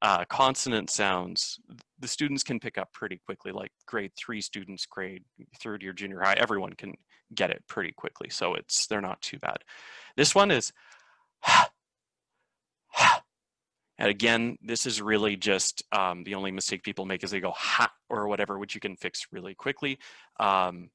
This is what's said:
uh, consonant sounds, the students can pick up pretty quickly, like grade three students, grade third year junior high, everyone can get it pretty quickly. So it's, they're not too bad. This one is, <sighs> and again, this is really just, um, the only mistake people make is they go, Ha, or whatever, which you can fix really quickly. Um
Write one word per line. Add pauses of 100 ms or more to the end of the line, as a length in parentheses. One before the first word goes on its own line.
uh,
consonant
sounds, (400)
the
students
can
pick
up
pretty
quickly,
like (160)
grade
three
students,
grade (360)
third
year
junior
high,
everyone
can (400)
get
it
pretty
quickly.
So
it's,
they're
not
too
bad. (580)
This
one
is, (720)
<sighs> (2500)
and
again,
this
is
really
just, (100)
um,
the
only
mistake
people
make
is
they
go,
Ha, (180)
or
whatever,
which
you
can
fix
really
quickly. (420)
Um